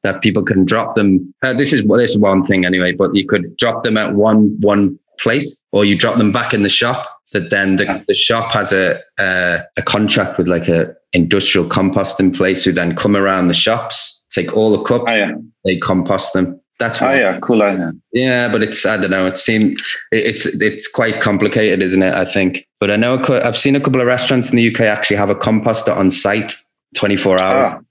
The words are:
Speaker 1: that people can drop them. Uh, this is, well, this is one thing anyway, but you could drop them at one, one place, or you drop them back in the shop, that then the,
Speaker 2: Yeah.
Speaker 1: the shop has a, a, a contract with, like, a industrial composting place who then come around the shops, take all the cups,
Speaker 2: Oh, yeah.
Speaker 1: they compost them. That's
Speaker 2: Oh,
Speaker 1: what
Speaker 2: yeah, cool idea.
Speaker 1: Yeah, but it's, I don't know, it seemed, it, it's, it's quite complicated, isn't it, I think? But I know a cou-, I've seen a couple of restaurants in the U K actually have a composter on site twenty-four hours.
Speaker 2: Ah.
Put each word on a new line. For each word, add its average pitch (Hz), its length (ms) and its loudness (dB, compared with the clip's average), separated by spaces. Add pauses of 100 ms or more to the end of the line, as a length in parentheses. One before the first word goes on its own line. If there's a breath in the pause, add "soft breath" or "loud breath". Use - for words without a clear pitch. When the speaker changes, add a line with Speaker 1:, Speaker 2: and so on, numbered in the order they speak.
Speaker 1:
that - 180 -2
people 107 220 0
can 95 220 2
drop 113 300 -2
them. 95 460 2
Uh, 131 120 -2
this 139 180 0
is, 127 140 2
well, 113 160 4
this 117 100 2
is 104 60 0
one 95 280 4
thing 92 200 2
anyway, 90 260 0
but 92 240 0
you 95 100 0
could 95 300 -2
drop 117 280 -2
them 113 120 -2
at 104 200 -2
one, 107 440 4
one 101 400 2 (200)
place, 131 400 -4 (120)
or 104 140 2
you 101 120 2
drop 117 200 0
them 107 140 2
back 117 220 -2
in 101 100 0
the 98 60 0
shop, - 400 -2 (240)
that 85 160 -2
then 98 280 2
the, 98 80 0
Speaker 2:
Yeah. 95 220 -6
Speaker 1:
the 98 80 2
shop 113 360 0
has 104 200 -2
a, 92 280 0 (200)
a, 90 440 0 (140)
a 101 40 -4
contract 104 560 0
with, 85 100 0
like, 85 200 0
a 82 260 0 (200)
industrial 87 540 0
composting 95 680 0
place 92 280 0
who 92 80 2
then 85 240 -2
come 101 200 0
around 95 320 0
the 85 60 2
shops, - 760 -2
take 92 240 -4
all 107 160 4
the 92 120 2
cups, 120 280 0
Speaker 2:
Oh, 113 40 0
yeah. 98 160 0 (340)
Speaker 1:
they 92 120 0
compost - 560 -2
them. 92 260 0 (200)
That's 117 220 -2
Speaker 2:
Oh, 127 60 0
Speaker 1:
what 135 100 2
Speaker 2:
yeah, 98 220 0
cool 113 220 2
idea. 92 300 0 (200)
Speaker 1:
Yeah, 123 400 0
but 107 120 0
it's, - 220 -2
I 110 120 0
don't 92 140 -2
know, 95 160 0
it 92 100 -4
seemed, 110 420 0 (320 loud breath)
it, 110 140 0
it's, 113 220 -2
it's - 440 -4
quite 113 300 -2
complicated, 104 640 0
isn't 95 180 0
it, 92 120 0
I 92 120 0
think? 92 420 -2 (120)
But 101 120 0
I 104 40 0
know 120 180 0
a 131 100 -2
cou-, 127 180 2
I've 120 160 -2
seen 139 180 2
a 143 40 0
couple 131 220 0
of 120 60 2
restaurants 127 420 0
in 123 80 2
the 117 60 4
U 113 80 2
K 113 160 0
actually 104 300 0
have 101 120 0
a 98 60 2
composter 110 600 0
on 95 160 2
site 104 420 -2 (420)
twenty-four 98 440 2
hours. 101 300 2
Speaker 2:
Ah. - 100 -10 (120)